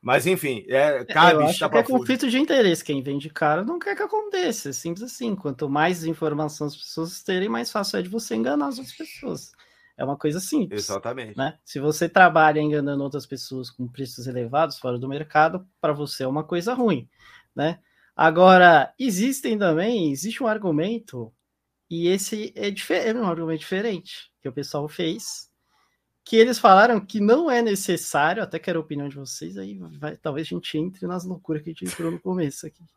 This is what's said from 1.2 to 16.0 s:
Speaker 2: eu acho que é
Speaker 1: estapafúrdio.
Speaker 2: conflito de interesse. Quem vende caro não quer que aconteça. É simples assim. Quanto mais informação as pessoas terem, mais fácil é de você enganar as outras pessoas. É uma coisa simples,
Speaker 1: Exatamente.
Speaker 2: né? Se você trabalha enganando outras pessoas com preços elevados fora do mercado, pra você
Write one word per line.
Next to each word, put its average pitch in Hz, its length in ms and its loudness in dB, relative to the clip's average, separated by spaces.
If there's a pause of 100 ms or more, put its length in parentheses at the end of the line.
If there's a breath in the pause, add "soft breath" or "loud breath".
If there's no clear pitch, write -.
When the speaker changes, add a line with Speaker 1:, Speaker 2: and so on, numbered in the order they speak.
Speaker 2:
eu 151 80 4
acho 147 60 4
que 165 40 2
é - 0 - (160)
Speaker 1:
estapafúrdio. 254 320 2
Speaker 2:
conflito 262 300 0
de 247 100 2
interesse. 240 460 4
Quem 139 180 -4
vende 143 260 -6
caro 160 360 0
não 339 120 -4
quer 403 200 -6
que - 40 -6
aconteça. 392 680 -4
É - 40 -8
simples 170 300 -8
assim. 233 320 -6
Quanto 143 340 -6
mais 160 360 0
informação 151 640 -4
as 143 100 -10
pessoas - 440 -10
terem, 190 280 -2
mais 226 200 -4
fácil 202 300 -4
é - 20 -4
de 180 60 -8
você 226 260 -8
enganar 277 340 -2
as 247 100 -8
outras 254 180 -16
pessoas. - 560 -14 (460 soft breath)
É 135 80 -6
uma 139 100 -4
coisa 151 240 -2
simples, 175 460 -4
Speaker 1:
Exatamente. 110 520 -8
Speaker 2:
né? 135 280 -6
Se - 160 -10
você 151 260 0
trabalha 156 540 6
enganando 143 420 -2
outras 139 220 -8
pessoas 127 440 -12
com - 200 -10
preços 123 380 -12
elevados 127 520 -2
fora 123 180 -4
do 131 120 -6
mercado, 156 580 2 (140)
pra 151 100 2
você 143 320 -6